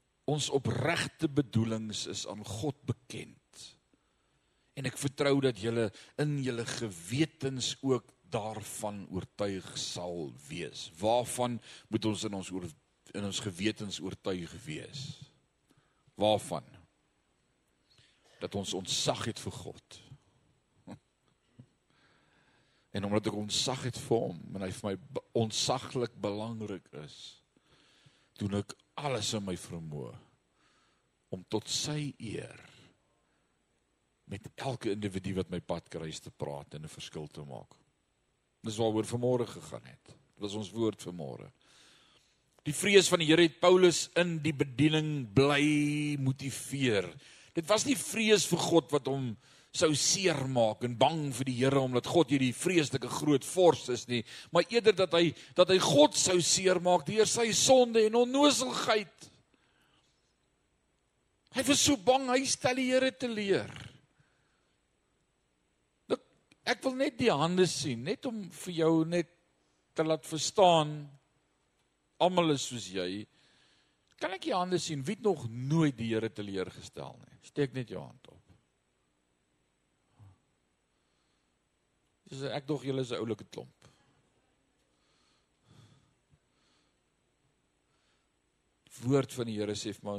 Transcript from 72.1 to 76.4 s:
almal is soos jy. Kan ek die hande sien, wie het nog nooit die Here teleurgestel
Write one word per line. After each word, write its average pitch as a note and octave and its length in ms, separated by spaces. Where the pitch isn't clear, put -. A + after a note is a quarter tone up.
almal E3+ 340
is C3 140
soos A2+ 220
jy. F#2+ 320
Kan D#4+ 140
ek E4+ 140
die G#3 60
hande F3+ 260
sien, D3+ 240
wie G3+ 120
het - 80
nog D3 240
nooit C#3 480
die A2+ 140
Here A2 180
teleurgestel F#2 920